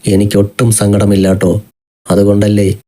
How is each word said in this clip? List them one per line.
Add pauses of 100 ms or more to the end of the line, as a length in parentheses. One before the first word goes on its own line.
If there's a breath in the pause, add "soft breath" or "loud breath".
എനിക്കൊട്ടും
സങ്കടമില്ലാട്ടോ. (540)
അതുകൊണ്ടല്ലേ (200)